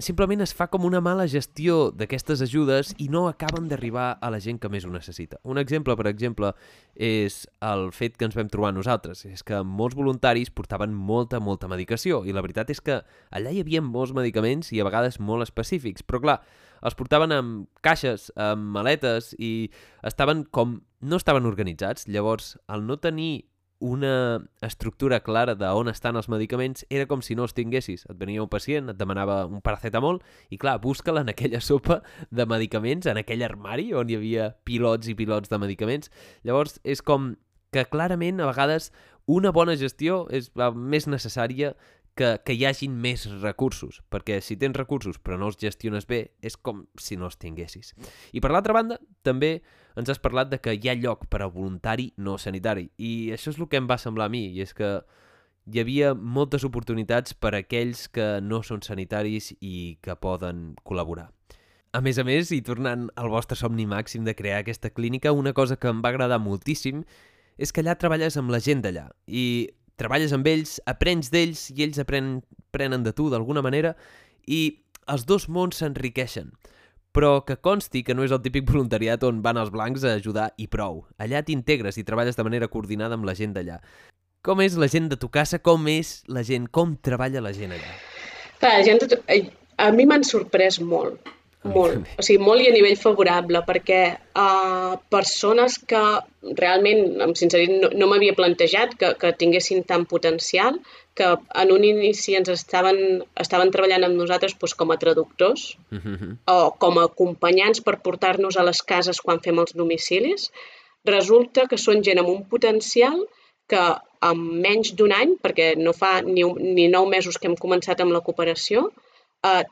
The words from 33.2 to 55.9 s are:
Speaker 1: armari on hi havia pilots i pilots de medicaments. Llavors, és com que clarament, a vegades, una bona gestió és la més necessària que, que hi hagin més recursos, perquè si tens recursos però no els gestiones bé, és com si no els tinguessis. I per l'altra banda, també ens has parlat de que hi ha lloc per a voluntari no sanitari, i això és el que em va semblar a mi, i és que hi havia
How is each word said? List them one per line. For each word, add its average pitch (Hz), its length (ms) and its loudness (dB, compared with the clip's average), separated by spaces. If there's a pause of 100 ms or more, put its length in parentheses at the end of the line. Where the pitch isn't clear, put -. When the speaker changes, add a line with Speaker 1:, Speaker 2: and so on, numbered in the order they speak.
Speaker 1:
armari 113 500 -8
on 120 160 -2
hi 113 100 -4
havia 110 320 -4 (120)
pilots 117 460 -2
i 107 80 -8
pilots 107 320 -4
de 107 80 -2
medicaments. 107 540 -4 (320)
Llavors, 135 400 -2
és 139 180 -6
com 135 340 -2 (380)
que 127 160 0
clarament, 175 520 -4
a 139 100 0
vegades, 143 400 -2 (340)
una 185 260 4
bona 170 240 4
gestió 151 540 -4
és 127 240 -6
la 123 180 0
més 143 360 -4
necessària 131 640 -4 (400)
que, 117 300 0
que 131 100 -4
hi 120 140 0
hagin 135 260 -4
més 123 300 -4 (180)
recursos, - 600 -4 (100)
perquè 101 320 -4
si 110 160 -10
tens 135 180 -2
recursos 117 400 -6
però 92 220 -10
no 101 80 -4
els 107 100 -8
gestiones 104 480 -8
bé, 117 360 -6
és - 160 -12
com 104 280 -12 (140)
si - 180 -12
no 90 80 -8
els - 140 -14
tinguessis. 85 560 -16 (380)
I 123 100 -8
per 131 80 0
l'altra 208 240 2
banda, 233 240 -2 (240)
també 151 380 0 (340)
ens 120 120 -8
has 135 120 -4
parlat 127 280 -2
de 135 120 -6
que 117 160 -6
hi 110 120 -6
ha 127 80 -2
lloc 117 320 -6
per 101 160 -4
a 95 40 -6
voluntari 95 680 -6
no 98 220 -6
sanitari, 95 520 -6 (100)
i 113 320 -8
això 151 200 -10
és 143 80 -12
el 165 80 -8
que 139 120 -2
em 127 80 -2
va 123 120 0
semblar 110 280 -4
a 107 40 -6
mi, 117 200 -6
i 92 120 -8
és - 120 -12
que 104 140 -4 (800)
hi 110 120 -4
havia 139 340 0